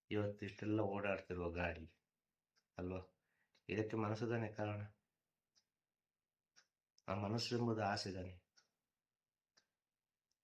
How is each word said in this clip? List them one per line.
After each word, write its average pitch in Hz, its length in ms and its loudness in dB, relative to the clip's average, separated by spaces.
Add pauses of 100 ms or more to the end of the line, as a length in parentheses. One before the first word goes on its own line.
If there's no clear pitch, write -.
(100)
ಇವತ್ತು 104 360 0
ಇಷ್ಟೆಲ್ಲ 107 340 0
ಓಡಾಡ್ತಿರುವ 98 720 0
ಗಾಡಿ, 85 340 -2 (920)
ಅಲ್ವಾ? 90 220 -2 (680)
ಇದಕ್ಕೆ 107 280 0
ಮನಸ್ಸು 107 320 2
ತಾನೇ 113 200 2
ಕಾರಣ? 104 320 -2 (2250)
ಆ 95 60 2
ಮನಸ್ಸು 110 420 0
ಎಂಬುದು 117 260 2
ಆಸೆ 101 300 0
ತಾನೇ? 92 220 -6 (2000)